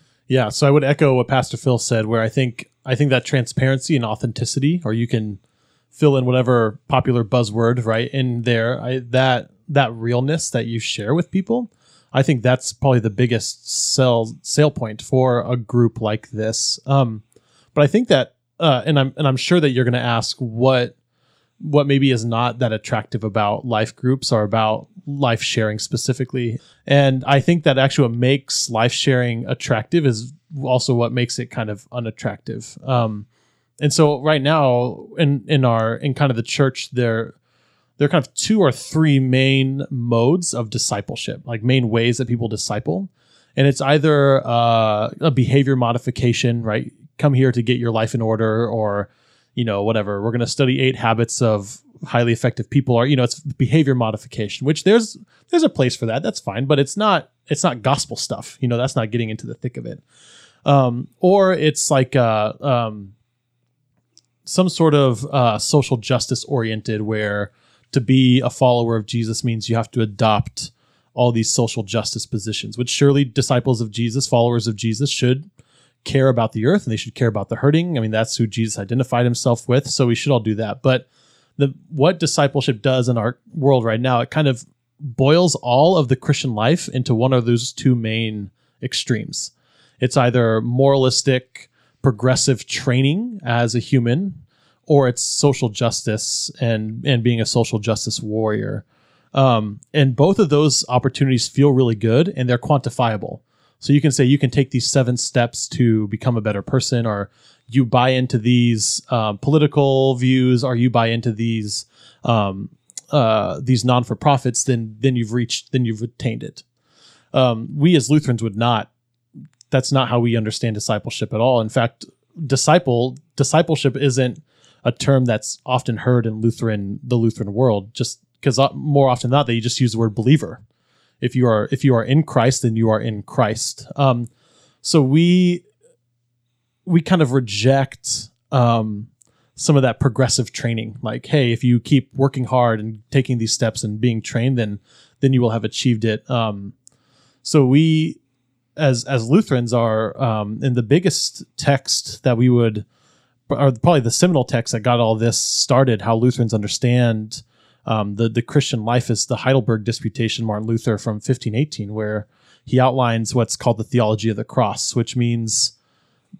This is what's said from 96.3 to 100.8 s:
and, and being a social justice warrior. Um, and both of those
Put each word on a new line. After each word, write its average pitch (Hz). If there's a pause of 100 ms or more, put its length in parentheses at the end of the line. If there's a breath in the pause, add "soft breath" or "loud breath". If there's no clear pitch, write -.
and, 110
and 123
being 117
a 107
social 117
justice 107
warrior. 107 (500)
Um, 113 (120)
and 135
both 180
of 190
those 147